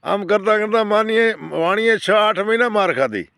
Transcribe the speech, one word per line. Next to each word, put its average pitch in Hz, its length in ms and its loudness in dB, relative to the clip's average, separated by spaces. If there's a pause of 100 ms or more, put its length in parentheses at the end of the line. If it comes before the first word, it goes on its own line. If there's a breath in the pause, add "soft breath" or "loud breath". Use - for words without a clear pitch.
આમ 185 220 -2
કરતાં 208 340 0
કરતાં 214 280 0
માનીએ 220 380 0 (280)
વાણિયે 196 480 0
છ - 80 -6
આઠ 208 320 2
મહિના 226 300 0
માર 196 220 2
ખાધી. 110 440 -2